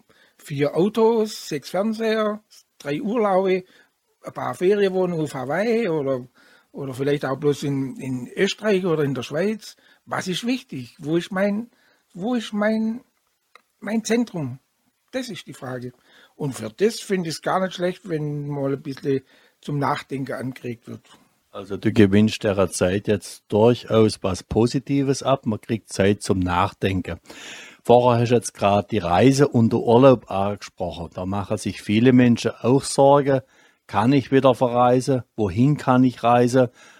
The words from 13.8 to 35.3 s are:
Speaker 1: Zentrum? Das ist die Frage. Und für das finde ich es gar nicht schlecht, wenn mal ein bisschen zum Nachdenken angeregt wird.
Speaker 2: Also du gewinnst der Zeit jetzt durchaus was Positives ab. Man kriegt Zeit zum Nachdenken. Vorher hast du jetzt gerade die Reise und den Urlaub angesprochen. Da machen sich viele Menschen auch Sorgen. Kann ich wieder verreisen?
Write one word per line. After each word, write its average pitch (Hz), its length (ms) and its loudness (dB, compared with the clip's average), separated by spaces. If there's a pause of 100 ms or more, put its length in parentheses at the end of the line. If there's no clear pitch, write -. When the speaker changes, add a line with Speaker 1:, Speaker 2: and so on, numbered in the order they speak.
Speaker 1:
Zentrum? 185 560 -4 (520)
Das 254 180 -8
ist - 180 -14
die 139 60 -18
Frage. 127 380 -12 (440)
Und 143 180 -6
für 110 160 -10
das 220 300 -2
finde 185 300 -4
ich 147 60 -8
es - 60 -16
gar 156 200 -2
nicht 185 120 -6
schlecht, 180 340 -6
wenn 147 400 -6
mal 139 260 -4
ein 135 100 -8
bisschen 135 380 -4 (380)
zum 147 200 -6
Nachdenken 135 540 -4
angeregt 123 540 -10
wird. 113 140 -16 (480)
Speaker 2:
Also 98 280 -10
du 107 140 0
gewinnst 104 520 4
der 98 260 0
Zeit 95 380 -2
jetzt - 400 -4
durchaus 110 760 2
was 92 220 -4
Positives 135 800 -2
ab. 131 240 0
Man 110 120 -4
kriegt - 320 -8
Zeit 101 300 2
zum 98 160 0
Nachdenken. 90 800 -2 (640)
Vorher 120 400 4
hast 117 80 0
du 123 60 4
jetzt - 180 -2
gerade 101 340 2
die 107 120 -2
Reise 131 480 4
und 113 260 2
den 117 60 0
Urlaub 123 500 4
angesprochen. 95 840 -6
Da 92 100 -8
machen 98 320 -4
sich - 240 -8
viele 113 320 4
Menschen 123 380 4 (100)
auch 131 220 2
Sorgen. 139 580 4 (460)
Kann 107 240 0
ich 139 220 2
wieder 131 200 6
verreisen? 123 680 2 (140)